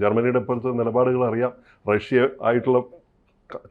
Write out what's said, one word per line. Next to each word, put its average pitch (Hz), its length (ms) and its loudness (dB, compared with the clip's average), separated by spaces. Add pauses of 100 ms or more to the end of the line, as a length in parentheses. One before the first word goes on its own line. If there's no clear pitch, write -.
ജർമ്മനിയുടെ 117 420 0
ഇപ്പോഴത്തെ 123 380 -4
നിലപാടുകൾ 127 480 0
അറിയാം, 120 240 -2 (400)
റഷ്യ 123 340 2 (200)
ആയിട്ടുള്ള 120 320 2 (720)
ക-, - 180 -14